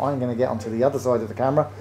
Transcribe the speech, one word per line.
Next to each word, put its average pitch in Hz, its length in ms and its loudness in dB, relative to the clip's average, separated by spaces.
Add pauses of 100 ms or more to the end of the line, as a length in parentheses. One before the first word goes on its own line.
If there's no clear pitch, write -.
I'm 139 180 0
gonna 123 160 -2
get 123 140 0
onto 113 220 -4
the 113 120 0
other 139 160 4
side 120 220 2
of 110 80 -6
the 104 60 -8
camera, 139 360 2 (100)